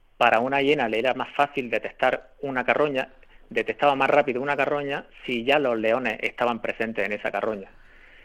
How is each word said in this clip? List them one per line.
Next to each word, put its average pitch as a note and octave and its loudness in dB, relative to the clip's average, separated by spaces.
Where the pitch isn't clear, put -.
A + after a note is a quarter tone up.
para A2+ 4
una C#3 0
hiena C#3 2
le A2 -2
era B2 0
más B2 -6
fácil C#3 -2
detectar - -2
una C3 -4
carroña, C#3+ 0
detectaba B2+ 2
más C3+ 2
rápido C#3 2
una C#3+ -2
carroña C#3+ -4
si A#2+ -4
ya C#3 4
los B2+ 2
leones A2 0
estaban A#2+ -2
presentes A2+ -4
en G#2 -6
esa - -4
carroña. G2+ -4